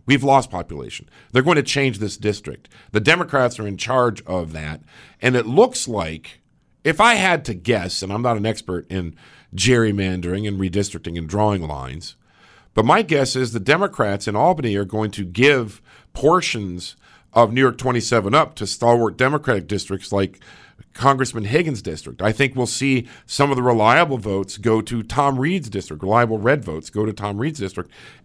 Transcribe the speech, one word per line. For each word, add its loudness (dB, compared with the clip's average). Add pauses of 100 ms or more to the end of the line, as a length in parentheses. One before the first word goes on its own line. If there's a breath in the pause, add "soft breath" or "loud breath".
We've 2
lost 2
population. -12 (220 soft breath)
They're 4
going 4
to 2
change -2
this -6
district. -6 (240 soft breath)
The 0
Democrats 2
are -8
in -8
charge 0
of -6
that. -10 (400 loud breath)
And 2
it 0
looks 2
like, -6 (420)
if 0
I 4
had 0
to -6
guess, -2
and -6
I'm -4
not 0
an -2
expert -6
in -6 (400 soft breath)
gerrymandering 0
and -6
redistricting -4
and -8
drawing 0
lines, -12 (560 soft breath)
but 4
my 4
guess 0
is -2
the -2
Democrats 0
in -2
Albany 0
are -2
going -4
to -6
give 2 (300 soft breath)
portions 0 (340 soft breath)
of 6
New 2
York 4
twenty-seven 0
up 4
to -8
stalwart 2
Democratic 0
districts -6
like -2 (540 loud breath)
Congressman 0
Higgins' -2
district. -12
I 2
think 0
we'll -2
see -2 (180 loud breath)
some 2
of 0
the 0
reliable 4
votes -4
go 2
to -6
Tom 0
Reed's -2
district, -10
reliable 2
red 0
votes -10
go -2
to -4
Tom -6
Reed's -4
district. -8 (340 loud breath)